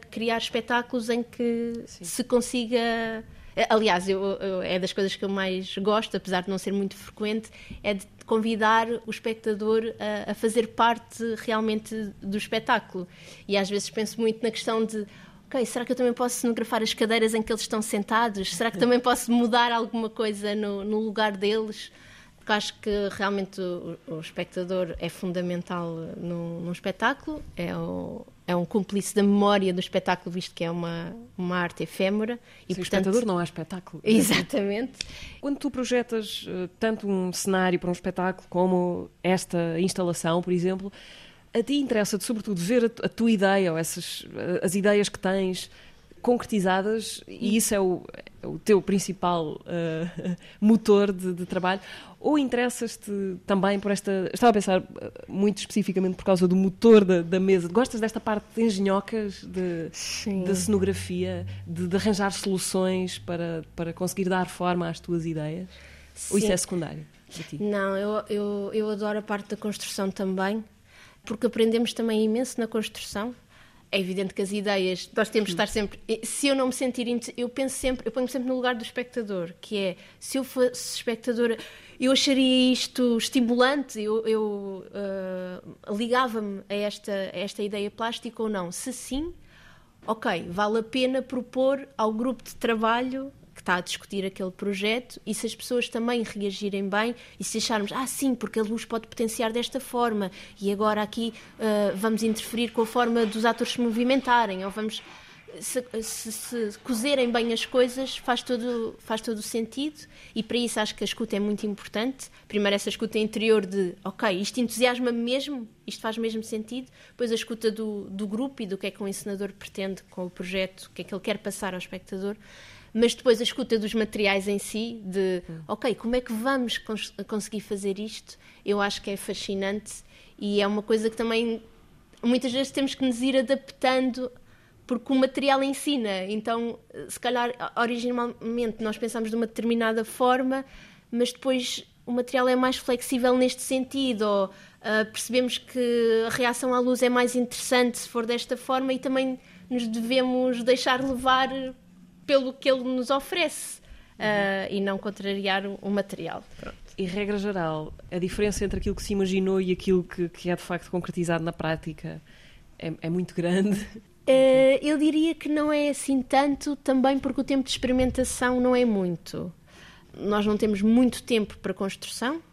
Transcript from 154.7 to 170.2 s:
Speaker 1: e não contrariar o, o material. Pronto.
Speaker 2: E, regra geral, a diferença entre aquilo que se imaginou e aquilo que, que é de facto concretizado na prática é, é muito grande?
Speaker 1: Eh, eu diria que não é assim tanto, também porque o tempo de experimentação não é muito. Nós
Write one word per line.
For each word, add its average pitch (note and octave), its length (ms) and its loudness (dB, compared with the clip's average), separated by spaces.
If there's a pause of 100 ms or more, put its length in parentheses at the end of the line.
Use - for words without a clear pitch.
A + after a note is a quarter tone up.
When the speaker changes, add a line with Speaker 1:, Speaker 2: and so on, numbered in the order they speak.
Speaker 1:
e G3+ 100 -2
não G3 180 0
contrariar G3 680 -2
o, G3 140 -8
o G3+ 100 -6
material. G3 540 -4 (140)
Pronto. - 180 -12 (220)
Speaker 2:
E, G3 60 -2
regra G3+ 340 -2
geral, E3 540 -2 (180)
a F3+ 80 -4
diferença G3+ 460 0
entre G3 140 -2
aquilo G3 160 0
que - 80 -6
se - 120 -4
imaginou F#3+ 460 2
e F#3 120 0
aquilo F3+ 320 2
que, F3 240 -4
que - 220 -6
é F3 60 2
de - 60 -16
facto - 280 -6
concretizado E3+ 520 -2
na E3 100 -2
prática D#3+ 680 -6 (580)
é, D#3+ 140 -6 (100)
é E3 80 -4
muito F3+ 240 -2
grande? F#3+ 520 2 (400)
Speaker 1:
Eh, C4 560 8
eu D4+ 160 4
diria D#4 360 4
que - 140 -8
não D4+ 240 2
é D4 160 4
assim C4+ 340 0
tanto, C#4 540 2
também C4+ 420 4
porque C4 220 -2
o C4 40 -2
tempo C4+ 200 2
de - 60 -8
experimentação B3+ 920 2
não B3+ 160 4
é B3 80 6
muito. F3+ 680 -2 (640)
Nós G3+ 320 0